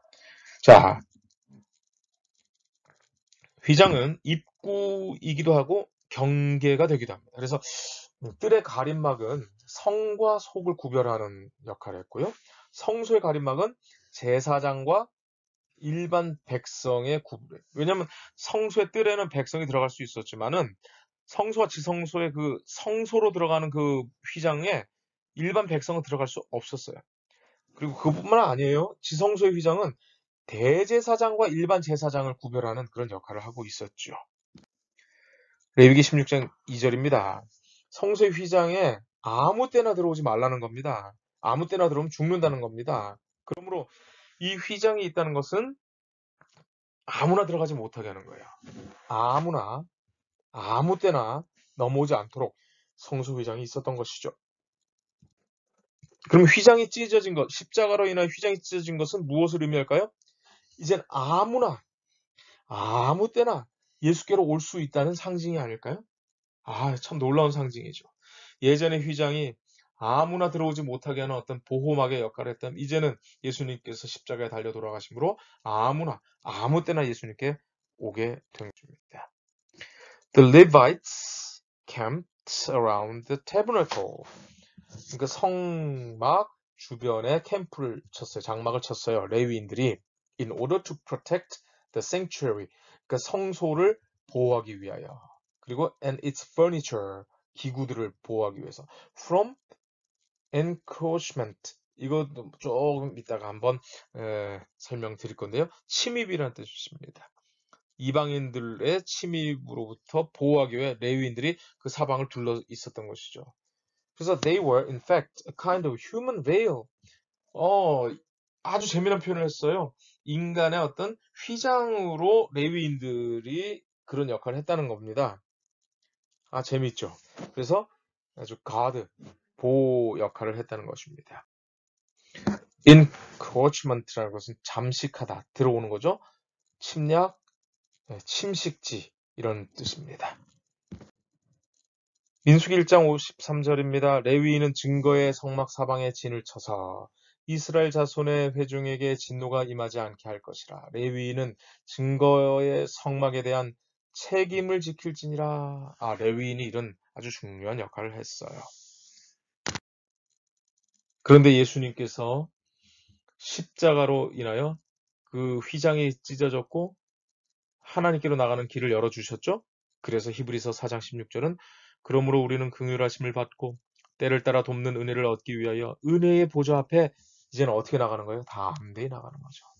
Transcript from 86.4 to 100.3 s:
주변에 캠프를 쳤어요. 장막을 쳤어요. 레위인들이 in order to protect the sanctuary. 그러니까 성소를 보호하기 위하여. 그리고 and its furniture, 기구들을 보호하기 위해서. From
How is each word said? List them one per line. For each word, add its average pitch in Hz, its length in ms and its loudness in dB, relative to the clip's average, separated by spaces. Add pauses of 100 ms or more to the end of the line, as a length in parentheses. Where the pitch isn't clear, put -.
주변에 120 680 -2
캠프를 151 680 -8
쳤어요. - 300 -12
장막을 113 400 -4
쳤어요. 110 440 -4
레위인들이 113 720 -2 (420)
in 113 120 -6
order 143 320 -2
to 151 120 -12 (120)
protect - 520 -6 (340)
the 110 100 -4
sanctuary. 135 640 -6 (400)
그러니까 131 100 -2
성소를 185 800 0 (340)
보호하기 117 500 0
위하여. - 260 -12 (520)
그리고 123 440 -4
and 135 200 -4
its 143 300 -8
furniture, 113 680 -2 (320)
기구들을 123 640 -8
보호하기 107 400 -4
위해서. - 240 -18 (320)
From 214 380 -2 (1000)